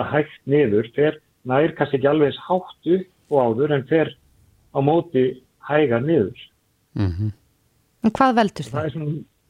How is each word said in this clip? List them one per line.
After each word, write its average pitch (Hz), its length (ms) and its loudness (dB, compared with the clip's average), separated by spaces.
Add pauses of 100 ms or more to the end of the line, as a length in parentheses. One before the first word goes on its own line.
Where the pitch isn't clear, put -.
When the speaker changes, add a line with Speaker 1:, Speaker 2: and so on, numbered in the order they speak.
Speaker 1:
hægt - 400 -4
niður, 127 500 2
fer, 151 220 0 (280)
nær 143 340 0
kannski 143 180 -2
ekki 135 140 2
alveg 147 220 2
eins - 120 -14
hátt 180 480 -4
upp - 400 -4
og 143 80 4
áður, 123 320 0
en 135 160 -2
fer 160 220 2 (640)
á 139 60 -2
móti 143 440 2 (440)
hægar 139 360 2
niður. 143 320 0 (580)
Speaker 2:
Mhm. 101 380 -2 (720)
Speaker 3:
En 220 60 4
hvað 262 260 2
veldur 202 300 0
Speaker 1:
Það 113 80 -12
Speaker 3:
það? 151 100 -4
Speaker 1:
er 151 60 -4
svona, 151 240 -6 (360)